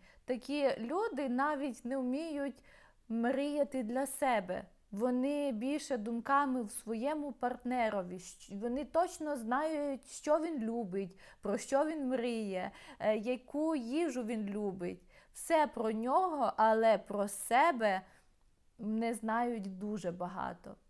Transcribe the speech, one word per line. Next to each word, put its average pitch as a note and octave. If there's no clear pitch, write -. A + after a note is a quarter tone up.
Такі C4+
люди D4
навіть C4+
не B3
вміють C#4
мріяти C4+
для B3
себе. G#3+
Вони B3+
більше C4+
думками B3+
в G#3
своєму C#4
партнерові. A3+
Щ-, -
вони A#3+
точно D#4
знають, C#4+
що -
він D#4+
любить, G3+
про G#3
що C#4
він D4+
мріє, A3
е, G#3+
яку C4
їжу B3+
він G#3+
любить. F#3+
Все D#4
про A3
нього, C4+
але A3
про G3+
себе A3+
не A3+
знають A3
дуже G3
багато. F3+